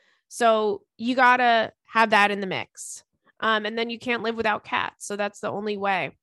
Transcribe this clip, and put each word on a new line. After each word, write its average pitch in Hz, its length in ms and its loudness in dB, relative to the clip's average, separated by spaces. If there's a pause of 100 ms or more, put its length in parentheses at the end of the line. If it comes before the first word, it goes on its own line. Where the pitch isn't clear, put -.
(280)
So 220 540 2 (160)
you 240 160 -4
gotta 247 580 4 (120)
have 226 260 2
that 202 200 6
in 202 100 -4
the 196 60 -4
mix. - 580 -10 (360)
Um, 214 240 0
and 226 140 -6
then 233 120 -4
you 233 80 -10
can't 240 240 -4
live 226 120 -4
without 220 300 -2
cats. - 420 -6
So 208 100 -8
that's 208 240 -6
the 208 100 -6
only 208 260 -6
way. 196 460 -4